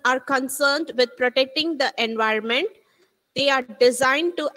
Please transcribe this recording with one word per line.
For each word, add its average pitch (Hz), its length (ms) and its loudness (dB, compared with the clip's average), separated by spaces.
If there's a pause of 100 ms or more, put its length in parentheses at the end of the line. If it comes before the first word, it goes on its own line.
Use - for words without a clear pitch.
are 254 140 2
concerned 277 800 -2
with 247 200 0
protecting 262 640 0
the 262 200 -2
environment. 226 680 -2 (680)
They 277 120 0
are 269 140 2
designed 262 760 2
to 294 180 -4